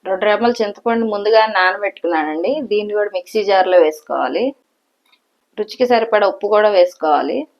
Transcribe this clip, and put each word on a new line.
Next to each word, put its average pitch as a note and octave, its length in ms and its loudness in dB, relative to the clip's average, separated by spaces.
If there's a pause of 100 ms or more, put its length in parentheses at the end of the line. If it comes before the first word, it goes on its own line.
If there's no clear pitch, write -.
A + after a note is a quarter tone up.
రెండు F#3+ 220 -4
రెమ్మల A#3 300 0
చింతపండు A3+ 540 -2
ముందుగా A3 280 4 (140)
నానబెట్టుకున్నానండి. F#3 960 -2 (180)
దీన్ని G#3 280 -2
కూడా G#3 180 -2
మిక్సీ G3+ 340 -4
జార్లో F#3 360 4
వేసుకోవాలి. D3 580 -4 (1120)
రుచికి A#3+ 340 -4
సరిపడా A3+ 400 2
ఉప్పు G#3 240 -4
కూడా G#3+ 220 4
వేసుకోవాలి. D#3 600 0 (220)